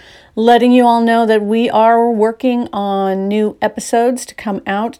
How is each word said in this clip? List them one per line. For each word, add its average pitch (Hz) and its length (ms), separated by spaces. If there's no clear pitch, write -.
letting 240 380
you 247 140
all 233 160
know 226 240
that 220 160
we 226 260
are 233 420
working 233 640
on 196 560
new 208 320
episodes 233 640
to - 100
come 196 320
out 208 320